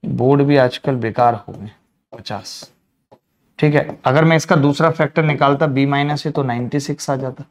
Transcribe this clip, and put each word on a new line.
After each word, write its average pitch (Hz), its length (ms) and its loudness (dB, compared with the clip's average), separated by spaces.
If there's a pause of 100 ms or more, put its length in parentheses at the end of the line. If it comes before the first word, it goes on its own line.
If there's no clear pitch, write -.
बोर्ड 131 380 2
भी 143 160 4
आजकल 131 400 0
बेकार 117 400 0
हो - 160 -16
गए। 98 180 -16 (420)
पचास, - 580 -16 (880)
ठीक 151 160 4
है। - 300 -2
अगर 143 200 4
मैं 160 120 4
इसका 175 200 0
दूसरा 143 340 2
फैक्टर 160 340 -2
निकालता 143 420 2
बी 139 200 0
माइनस 143 400 -2
ए 151 40 -4
तो 143 120 -2
नाइंटी 123 360 -4
सिक्स 143 300 -8
आ 143 80 0
जाता 131 340 -8